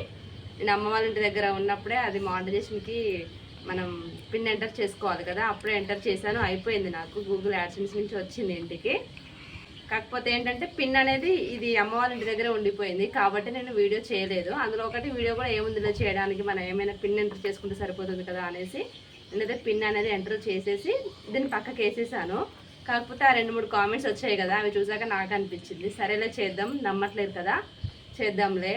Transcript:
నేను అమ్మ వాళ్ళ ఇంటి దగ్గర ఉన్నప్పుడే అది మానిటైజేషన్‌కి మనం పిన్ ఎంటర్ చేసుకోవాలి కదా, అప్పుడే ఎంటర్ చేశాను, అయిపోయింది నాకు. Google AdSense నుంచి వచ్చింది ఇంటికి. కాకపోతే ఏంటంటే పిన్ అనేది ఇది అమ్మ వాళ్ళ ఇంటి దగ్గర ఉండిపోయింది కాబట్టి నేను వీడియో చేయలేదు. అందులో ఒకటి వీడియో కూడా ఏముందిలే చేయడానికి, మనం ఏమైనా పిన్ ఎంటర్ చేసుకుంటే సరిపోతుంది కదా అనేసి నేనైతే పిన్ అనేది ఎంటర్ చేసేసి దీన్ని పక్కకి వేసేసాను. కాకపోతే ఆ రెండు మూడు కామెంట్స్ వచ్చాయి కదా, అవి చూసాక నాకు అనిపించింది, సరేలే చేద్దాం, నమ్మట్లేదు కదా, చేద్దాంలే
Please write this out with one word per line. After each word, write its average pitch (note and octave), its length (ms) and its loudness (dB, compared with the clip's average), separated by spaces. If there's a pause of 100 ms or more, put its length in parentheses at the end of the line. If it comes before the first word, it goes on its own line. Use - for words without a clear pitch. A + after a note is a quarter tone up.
(580)
నేను G4+ 160 2
అమ్మ G#3+ 180 2
వాళ్ళ A3 160 4
ఇంటి G#3+ 180 0
దగ్గర G3+ 200 2 (140)
ఉన్నప్పుడే G3+ 360 0 (120)
అది G3 200 0
మానిటైజేషన్‌కి G3+ 720 -2 (720)
మనం F#3 180 -2 (440)
పిన్ A3+ 200 0
ఎంటర్ A3 280 0
చేసుకోవాలి G3 500 0
కదా, F#3 120 0 (100)
అప్పుడే G#3 280 -2
ఎంటర్ G3 280 -2
చేశాను, G#3 400 2
అయిపోయింది F#3+ 500 0
నాకు. E3 200 -8 (120)
Google G3 320 2
AdSense G3 380 -4
నుంచి G#3 200 -2
వచ్చింది F#3 420 -4
ఇంటికి. E3+ 320 -2 (1000)
కాకపోతే A#3+ 440 -2
ఏంటంటే B3 300 0 (120)
పిన్ C4 240 4
అనేది C4+ 300 4 (240)
ఇది A#3 140 0 (140)
అమ్మ A3 160 -2
వాళ్ళ B3 160 4
ఇంటి G#3+ 160 -2
దగ్గర A3+ 160 2 (100)
ఉండిపోయింది G3 480 0 (120)
కాబట్టి G3+ 400 4
నేను B3+ 220 -6
వీడియో G#3 200 6 (120)
చేయలేదు. F#3+ 400 0 (120)
అందులో A3 260 0
ఒకటి A#3+ 180 -2 (100)
వీడియో A#3 220 2
కూడా B3+ 180 0
ఏముందిలే G#3+ 340 2 (100)
చేయడానికి, G3 500 2
మనం F#3 200 0
ఏమైనా G3+ 320 0
పిన్ G#3 200 2
ఎంటర్ G3+ 240 -2
చేసుకుంటే G3 340 -4
సరిపోతుంది F#3 480 -4
కదా F3+ 200 -4
అనేసి F#3 320 -6 (500)
నేనైతే A3 260 0 (100)
పిన్ G#3+ 240 2
అనేది G#3+ 260 2
ఎంటర్ G#3 220 -2 (100)
చేసేసి G3+ 440 0 (380)
దీన్ని C4 240 2
పక్కకి A3+ 300 -2
వేసేసాను. G#3 540 0 (500)
కాకపోతే A#3+ 400 0
ఆ B3+ 100 10
రెండు A3+ 180 2
మూడు A3 200 0
కామెంట్స్ A3 340 2
వచ్చాయి G#3 320 2
కదా, F#3 180 4
అవి G#3 160 2
చూసాక G#3 260 2 (120)
నాకు F#3+ 240 0
అనిపించింది, F3+ 500 -4 (100)
సరేలే G#3+ 300 2 (100)
చేద్దాం, G3 320 0 (160)
నమ్మట్లేదు G3 520 0
కదా, G3+ 180 0 (600)
చేద్దాంలే G3 600 2